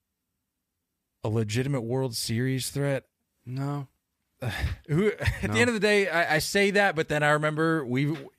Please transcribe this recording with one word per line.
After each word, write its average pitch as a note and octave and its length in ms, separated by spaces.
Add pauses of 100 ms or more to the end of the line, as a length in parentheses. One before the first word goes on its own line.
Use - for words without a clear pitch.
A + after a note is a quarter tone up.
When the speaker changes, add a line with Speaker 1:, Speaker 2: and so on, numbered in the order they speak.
(1200)
Speaker 1:
a A#2 60
legitimate A#2 520
World B2 340
Series B2+ 540
threat? C#3 360 (400)
Speaker 2:
No. C#3 420 (520)
Speaker 1:
<sighs> - 480
Who, F#3 260
at - 340
Speaker 2:
No. G3+ 60
Speaker 1:
the A3 60
end A#3+ 100
of A#3 40
the G#3+ 60
day, G3+ 300
I, D#3 260
I - 40
say G3 320
that, G3 240
but D#3 140
then D3 140
I D3 80
remember D#3 540
we've, C#3 380 (160)